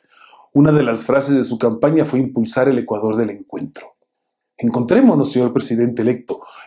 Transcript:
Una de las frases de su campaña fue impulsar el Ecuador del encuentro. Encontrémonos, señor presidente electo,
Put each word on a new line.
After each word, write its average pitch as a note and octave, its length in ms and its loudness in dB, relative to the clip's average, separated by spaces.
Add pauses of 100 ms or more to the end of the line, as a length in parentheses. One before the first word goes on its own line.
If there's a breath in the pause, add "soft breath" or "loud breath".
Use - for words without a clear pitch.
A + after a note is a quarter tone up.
(540 soft breath)
Una D3 180 6
de D3 120 4
las A#2 200 -2
frases C#3 320 0
de B2+ 80 2
su A#2+ 140 -6
campaña C3+ 480 0
fue B2 140 -2
impulsar B2 480 -2
el C3+ 100 2
Ecuador G#2+ 380 -4
del A2 160 -2
encuentro. - 640 -16 (640)
Encontrémonos, C#3 720 2
señor B2 220 0
presidente A#2 480 -2
electo, - 380 -4 (280 loud breath)